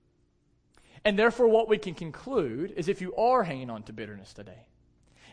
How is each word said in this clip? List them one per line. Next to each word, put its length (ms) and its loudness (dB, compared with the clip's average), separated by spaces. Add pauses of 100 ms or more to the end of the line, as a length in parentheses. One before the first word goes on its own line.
(1040)
And 120 2
therefore, 300 6
what 220 4
we 80 4
can 160 -8
conclude 840 -4
is 140 -2
if 100 -4
you 160 -8
are 280 4
hanging 260 -6
on 140 -10
to 100 -16
bitterness 400 -14
today, 340 -18 (640)